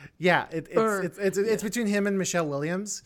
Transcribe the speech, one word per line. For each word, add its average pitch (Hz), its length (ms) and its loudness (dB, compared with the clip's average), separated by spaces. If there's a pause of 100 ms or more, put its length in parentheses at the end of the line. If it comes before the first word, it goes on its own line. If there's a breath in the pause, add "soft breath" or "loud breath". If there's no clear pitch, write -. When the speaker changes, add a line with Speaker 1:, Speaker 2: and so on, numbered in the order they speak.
(180 loud breath)
Speaker 1:
Yeah, 165 340 4
it, 165 180 -6
it's, - 80 0
Speaker 2:
Or, 214 260 2
Speaker 1:
it's, 180 140 -6
it's, 190 200 0
it's 208 260 0
Speaker 2:
yeah. 214 40 -2
Speaker 1:
between 214 200 -2
him 202 200 2
and 202 100 0
Michelle 175 300 0
Williams. 165 580 -4